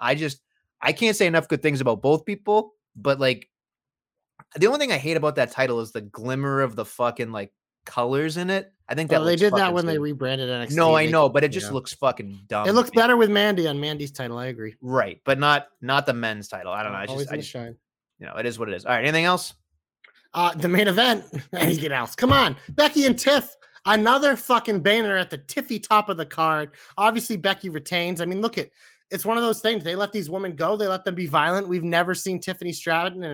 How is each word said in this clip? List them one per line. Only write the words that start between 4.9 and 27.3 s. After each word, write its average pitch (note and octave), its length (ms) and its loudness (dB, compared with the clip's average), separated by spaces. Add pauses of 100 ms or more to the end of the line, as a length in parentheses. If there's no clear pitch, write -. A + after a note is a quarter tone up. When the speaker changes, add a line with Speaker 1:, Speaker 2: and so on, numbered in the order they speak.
Speaker 1:
I F3+ 60 2
hate D#3 220 -2
about D3+ 160 0
that B2+ 160 0
title B2 300 0
is A2+ 120 -8
the A2+ 80 -8
glimmer C3 640 -4
of A#2 140 -2
the G#2+ 100 -6
fucking, A#2+ 440 -4
like, G#2 220 -10 (320)
colors C#3 540 -2
in F3+ 100 -4
it. G3 240 -2 (160)
I - 60 -4
think D#3 160 -2
that D#3 80 4
Speaker 2:
Well, D#3 80 0
they E3+ 60 4
Speaker 1:
looks E3+ 100 2
Speaker 2:
did G#3 100 4
that G3+ 60 2
Speaker 1:
fucking F#3 160 2
Speaker 2:
when F3 100 0
they E3 80 -2
Speaker 1:
stupid. D3+ 100 -2
Speaker 2:
rebranded C3+ 460 -4
N B2 140 -4
X A#2 100 -8
T. D3+ 40 -2
Speaker 1:
No, E3 180 6
I D#3 100 4
Speaker 2:
They D#3+ 80 0
Speaker 1:
know, D3+ 160 6
Speaker 2:
could, A2+ 60 -2
Speaker 1:
but C#3+ 100 6
it D3+ 40 4
just D3 180 -4
Speaker 2:
yeah. G#2 80 -6
Speaker 1:
looks B2+ 180 -6
fucking G#2+ 540 -2
dumb G#2 200 -2
Speaker 2:
It G3 60 2
looks A#3+ 160 4
Speaker 1:
to - 80 -2
me. A3+ 60 6
Speaker 2:
better A#3+ 160 4
with A3 120 6
Mandy G3+ 380 2
on C#3+ 100 -4
Mandy's D3 340 -6
title. A#2+ 260 -8
I B2 80 -8
agree. A2+ 340 -10
Speaker 1:
Right, B2 460 -2
but C3+ 120 2
not, D3 300 2 (140)
not C3+ 240 0
the C3+ 80 0
men's A2 340 -6
title. F#2 240 -10
I G#2 100 -6
don't G#2+ 100 -6
know. G2 60 -6
I G2 60 -6
Speaker 2:
Always C3+ 200 -6
Speaker 1:
just, C#3 40 -14
I - 40 -10
Speaker 2:
gonna D3+ 100 -8
Speaker 1:
just, C#3+ 100 -14
Speaker 2:
shine. A#2 240 -12 (420)
Speaker 1:
you - 80 -18
know, - 100 -12
it A2 100 -6
is A2+ 120 -6
what A2+ 120 -6
it F#2+ 40 -4
is. F2+ 120 -10
All B2 60 0
right, A#2 100 0
anything D#3+ 240 2
else? F3+ 260 0 (800)
Speaker 2:
Uh, F3 220 0
the D#3 140 -2
main G3 200 4
event. G#3+ 380 2 (140)
<laughs> - 120 -16
Anything D#3+ 400 -2
else? B2 220 -4
Come B3+ 180 2
on. A3+ 240 4 (140)
Becky D4 340 4
and B3 140 4
Tiff. C4+ 360 2 (320)
Another A#3+ 480 4
fucking A3+ 460 0
banner G#3 340 2
at F#3 140 -2
the D#3+ 80 -12
Tiffy B3 420 -8
top G#3+ 300 2
of F#3+ 80 -4
the E3 80 -6
card. D#3 460 -2 (260)
Obviously, A3+ 400 0